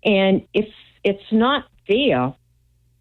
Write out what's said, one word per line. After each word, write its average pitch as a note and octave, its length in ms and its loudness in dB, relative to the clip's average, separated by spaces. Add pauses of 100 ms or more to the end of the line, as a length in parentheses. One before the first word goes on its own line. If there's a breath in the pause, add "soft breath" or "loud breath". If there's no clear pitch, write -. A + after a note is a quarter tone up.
And F#3+ 520 0
if G#3+ 120 -2 (380)
it's G3 260 -4
not A#3 360 0 (200)
there, E3+ 480 0 (680)